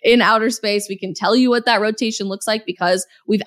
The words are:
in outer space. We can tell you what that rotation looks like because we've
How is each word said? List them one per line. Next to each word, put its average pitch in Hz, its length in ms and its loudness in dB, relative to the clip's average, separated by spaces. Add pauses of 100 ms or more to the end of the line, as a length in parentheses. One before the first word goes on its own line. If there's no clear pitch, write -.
in 240 180 4
outer 220 280 2
space. 208 400 -4
We 190 80 -8
can 190 160 -10
tell 196 200 0
you 254 160 4
what 240 160 0
that 226 140 2
rotation 214 480 -4
looks 196 180 -8
like 220 200 -2
because 185 420 -2 (180)
we've 202 220 0